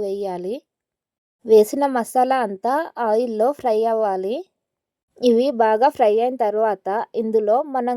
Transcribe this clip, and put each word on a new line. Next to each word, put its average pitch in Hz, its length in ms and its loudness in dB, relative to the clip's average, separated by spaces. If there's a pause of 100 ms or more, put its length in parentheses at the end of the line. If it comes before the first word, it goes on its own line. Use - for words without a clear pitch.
వేయాలి. 196 500 -8 (920)
వేసిన 220 420 4
మసాలా 254 600 0
అంతా 202 280 -4 (340)
ఆయిల్లో 226 440 0
ఫ్రై 226 260 0 (140)
అవ్వాలి. 202 440 -2 (840)
ఇవి 247 280 4 (160)
బాగా 220 320 4
ఫ్రై 220 260 2
అయిన 254 220 -2
తర్వాత 214 460 -2 (260)
ఇందులో 220 420 0 (180)
మనం 247 220 -4